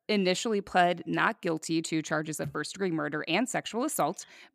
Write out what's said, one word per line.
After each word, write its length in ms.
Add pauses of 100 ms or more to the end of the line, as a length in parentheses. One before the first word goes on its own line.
initially 520
pled 460
not 340
guilty 400
to 220
charges 380
of 100
first-degree 400
murder 380
and 200
sexual 360
assault, 420 (280)